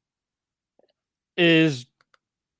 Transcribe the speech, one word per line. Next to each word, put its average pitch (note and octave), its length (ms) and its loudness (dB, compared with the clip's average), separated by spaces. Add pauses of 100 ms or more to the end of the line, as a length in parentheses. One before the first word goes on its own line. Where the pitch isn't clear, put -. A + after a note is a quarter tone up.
(1400)
is D#3+ 500 0 (760)